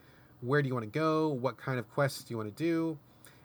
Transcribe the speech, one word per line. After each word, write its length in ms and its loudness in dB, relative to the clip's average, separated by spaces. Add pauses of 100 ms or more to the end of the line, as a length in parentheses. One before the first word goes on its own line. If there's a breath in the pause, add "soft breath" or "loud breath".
(420 loud breath)
where 200 4
do 60 2
you 60 0
wanna 140 -2
go, 420 2
what 280 -2
kind 220 -2
of 120 -6
quests 320 0
do 100 -10
you 40 -4
wanna 140 -4
do. 460 -2 (480 loud breath)